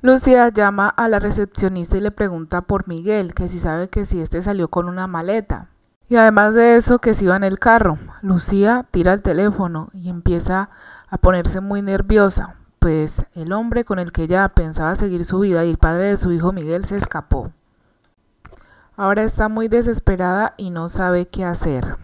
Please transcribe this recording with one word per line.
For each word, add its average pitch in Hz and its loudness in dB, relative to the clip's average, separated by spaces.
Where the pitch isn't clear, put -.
Lucía 254 6
llama 202 0
a 233 -2
la 214 2
recepcionista 196 -2
y - -2
le 208 -2
pregunta 180 -4
por 196 -4
Miguel, 180 -4
que 180 -4
si 175 -8
sabe 170 -4
que 202 -4
si 180 -2
este 165 -6
salió 185 -2
con 175 -4
una 185 -6
maleta. 185 -4
Y 240 4
además 214 6
de 233 6
eso, 240 4
que 220 2
si 202 0
iba 180 4
en 196 -2
el 190 -2
carro. 208 4
Lucía 202 2
tira 180 2
el 202 0
teléfono 180 -2
y 180 -12
empieza 180 -2
a 185 -8
ponerse 185 0
muy 202 -4
nerviosa, 196 2
pues 156 0
el 165 -8
hombre 233 -4
con 190 -6
el 175 -8
que - -4
ella 185 0
pensaba 160 0
seguir 180 -2
su 185 -2
vida 175 2
y 170 0
el 160 -2
padre 170 2
de 202 0
su 185 -2
hijo 170 0
Miguel 175 -6
se 202 -6
escapó. 156 -6
Ahora 202 0
está 214 0
muy 226 -4
desesperada 208 0
y 190 -10
no 170 -6
sabe 180 -2
qué - -6
hacer. 165 -4